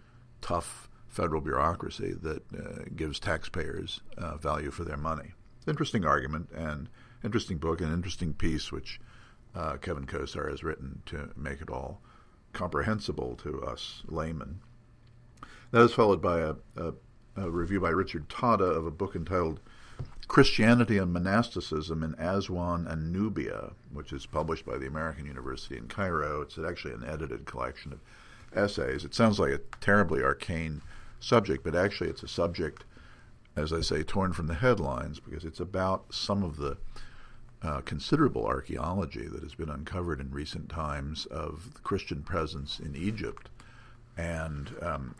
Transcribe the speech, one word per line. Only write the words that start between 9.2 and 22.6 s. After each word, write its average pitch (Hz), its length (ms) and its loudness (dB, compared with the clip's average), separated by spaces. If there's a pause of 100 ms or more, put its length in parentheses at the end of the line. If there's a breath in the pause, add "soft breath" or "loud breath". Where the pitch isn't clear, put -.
uh, 80 220 -2
Kevin 69 300 -4
Kosar 73 440 -4
has 69 140 -6
written 73 400 -6
to 73 320 -8
make 69 240 -6
it 78 80 -10
all 65 320 -6 (540 loud breath)
comprehensible 82 800 0
to 67 260 -6
us - 440 -8
laymen. 80 540 -4 (1120 loud breath)
That 117 100 10
is 117 100 10
followed 98 300 8
by 87 180 4
a, 78 140 2 (220)
a, 82 180 -4 (420)
a 95 140 -2
review 87 280 0
by 85 120 4
Richard 85 400 0
Tata 113 340 4
of 80 220 2
a 82 40 -2
book 90 240 -4
entitled 82 460 0 (680 loud breath)
Christianity 117 680 8
and 92 160 4
Monasticism 87 880 4
in 80 120 -2
Aswan 87 720 0